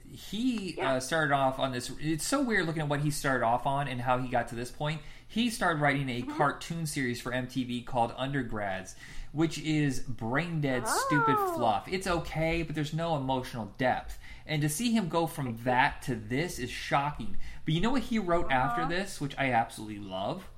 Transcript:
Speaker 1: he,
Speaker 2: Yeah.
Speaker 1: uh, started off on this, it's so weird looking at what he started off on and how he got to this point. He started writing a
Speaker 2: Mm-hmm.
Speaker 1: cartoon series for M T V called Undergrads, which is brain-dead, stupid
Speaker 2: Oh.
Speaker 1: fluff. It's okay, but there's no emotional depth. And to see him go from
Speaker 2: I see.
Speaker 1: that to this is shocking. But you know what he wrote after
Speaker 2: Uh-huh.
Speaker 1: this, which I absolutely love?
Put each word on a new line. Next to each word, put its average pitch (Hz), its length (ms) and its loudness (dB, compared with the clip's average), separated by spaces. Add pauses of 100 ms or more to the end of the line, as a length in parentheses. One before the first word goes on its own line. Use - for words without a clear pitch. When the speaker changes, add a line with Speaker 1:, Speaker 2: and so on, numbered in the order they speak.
Speaker 1:
he, 208 680 -2
Speaker 2:
Yeah. 135 160 2
Speaker 1:
uh, 131 60 2
started 151 340 2
off 135 260 2
on 135 120 0
this, 123 280 -4
it's 156 260 0
so 285 160 2
weird 214 240 2
looking 160 160 0
at 151 60 0
what 143 140 2
he 151 100 2
started 131 340 2
off 120 220 2
on 139 200 0
and 123 140 -4
how 127 160 2
he 127 120 -2
got 120 180 2
to 123 80 -8
this 120 160 -6
point. 151 300 -4 (260)
He 240 220 0
started 180 320 2
writing 139 280 4
a 123 120 -2
Speaker 2:
Mm-hmm. 147 160 -6
Speaker 1:
cartoon 156 500 0
series 127 340 -2
for 123 120 -4
M 127 140 -2
T 131 160 -2
V 120 180 -4
called 117 360 0
Undergrads, 107 760 -4 (360)
which 156 260 0
is 147 440 2
brain-dead, 135 840 0
stupid 466 520 4
Speaker 2:
Oh. 370 160 0
Speaker 1:
fluff. - 320 2
It's 185 180 -2
okay, 165 560 0
but 156 140 -4
there's 151 180 -2
no 165 220 0
emotional 127 640 -2
depth. - 400 0 (260)
And 151 160 0
to 151 80 2
see 233 220 0
him 214 180 2
go 170 160 2
from 151 220 -4
Speaker 2:
I 120 60 -2
see. 113 100 -10
Speaker 1:
that 127 400 4
to 127 120 0
this 127 440 -2
is 123 100 -4
shocking. 143 680 0 (280)
But 156 80 2
you 170 80 2
know 220 80 4
what 269 140 2
he 226 160 0
wrote 175 320 2
after 135 300 2
Speaker 2:
Uh-huh. 151 100 0
Speaker 1:
this, 196 280 -4
which 143 200 -4
I 135 120 2
absolutely 110 460 0
love? 101 500 -4 (100)